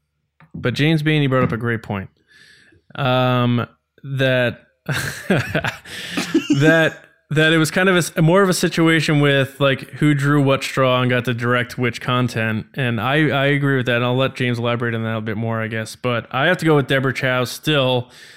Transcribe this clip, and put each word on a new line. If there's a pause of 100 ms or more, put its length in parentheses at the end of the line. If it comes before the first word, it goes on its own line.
(520)
but
James
Baney
brought
up
a
great
point. (840)
Um, (340)
that, (240)
<laughs> (1700)
that, (260)
that
it
was
kind
of
a
s-,
more
of
a
situation
with,
like, (120)
who
drew
what
straw
and
got
to
direct
which
content.
And
I, (160)
I
agree
with
that.
And
I'll
let
James
elaborate
on
that
a
bit
more,
I
guess.
But
I
have
to
go
with
Deborah
Chow
still, (260)